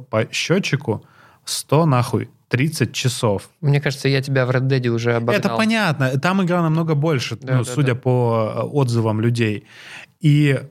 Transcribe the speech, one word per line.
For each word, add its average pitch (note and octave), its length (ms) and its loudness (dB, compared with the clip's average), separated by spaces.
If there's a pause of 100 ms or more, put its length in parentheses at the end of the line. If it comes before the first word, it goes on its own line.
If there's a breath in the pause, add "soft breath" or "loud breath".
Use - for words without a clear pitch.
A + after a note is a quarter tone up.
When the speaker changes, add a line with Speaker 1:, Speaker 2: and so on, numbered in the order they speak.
(100)
Speaker 1:
по A2 220 0
счетчику, - 720 -2 (400 soft breath)
сто - 420 0
нахуй A#2+ 420 0 (200)
тридцать D#3 440 -2
часов. A2 560 -2 (120)
Speaker 2:
Мне C#3+ 200 2
кажется, C#3 280 -4
я C3+ 140 0
тебя C3+ 240 0
в B2+ 40 -2
Red C3 180 0
Dead C3 200 0
уже A#2 280 0
обогнал. A#2 220 0
Speaker 1:
Это G3 180 -2
понятно. F#3 640 0
Там F#3+ 220 0
игра F3 200 0
намного D#3+ 320 0
больше, C#3+ 420 -2
Speaker 2:
Да, C3 220 -2
Speaker 1:
ну, A#2 60 0
Speaker 2:
да, - 100 -6
Speaker 1:
судя C3 200 2
Speaker 2:
да. B2 60 -4
Speaker 1:
по, A#2 560 0
э, A#2 60 -2
отзывам A#2 580 0
людей. A2+ 440 0 (560 loud breath)
И, D3 400 4 (100)